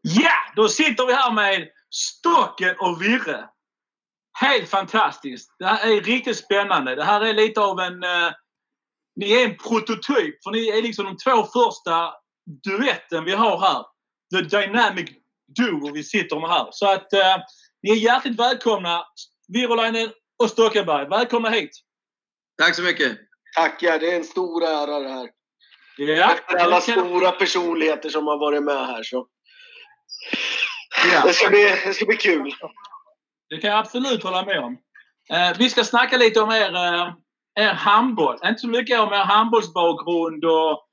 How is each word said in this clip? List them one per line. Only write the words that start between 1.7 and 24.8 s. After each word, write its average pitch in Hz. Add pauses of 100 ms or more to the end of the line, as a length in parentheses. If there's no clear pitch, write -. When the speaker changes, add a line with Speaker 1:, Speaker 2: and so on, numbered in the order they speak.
Speaker 1:
Stocken -
och 175
Virre. 190 (920)
Helt 254
fantastiskt. 180
Det 180
här 214
är 208
riktigt 233
spännande. 185
Det 147
här 208
är 220
lite 220
av 196
en, 180
eh, 175 (840)
ni 202
är 247
en 190
prototyp, 220
för 196
ni 226
är 214
liksom 220
de 190
två 247
första 170 (500)
duetten 196
vi 180
har 202
här. 165 (520)
The 180
Dynamic 196 (480)
Duo 156
vi 151
sitter 175
med 165
här. 156
Så 196
att, 190
eh, 190 (440)
ni 196
är 220
hjärtligt 233
välkomna, 208 (440)
Virolainen 226 (340)
och 220
Stockenberg. 190
Välkomna 233
hit. 214 (840)
Speaker 2:
Tack 165
så 180
mycket. 147 (380)
Speaker 3:
Tackar, 160
det 165
är 180
en 165
stor 170
ära 147